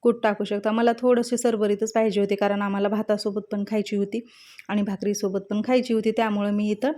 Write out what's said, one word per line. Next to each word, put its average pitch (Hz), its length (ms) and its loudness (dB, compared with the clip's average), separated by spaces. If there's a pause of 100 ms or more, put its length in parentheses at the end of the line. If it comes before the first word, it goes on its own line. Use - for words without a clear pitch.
कूट 233 200 2
टाकू 208 220 0
शकता. 208 280 -2
मला 233 260 4
थोडेसे 240 380 2
सरबरीतच 220 560 0
पाहिजे 220 280 2
होते, 202 140 2
कारण 202 280 0
आम्हाला 202 260 0
भातासोबत 208 520 -2 (120)
पण 202 180 -2
खायची 214 260 -2
होती 202 300 -4 (420)
आणि 208 140 0
भाकरीसोबत 196 580 -2
पण 208 260 -4
खायची 247 280 2
होती, 220 160 2
त्यामुळं 208 400 0
मी 208 200 0
इथं, 214 280 0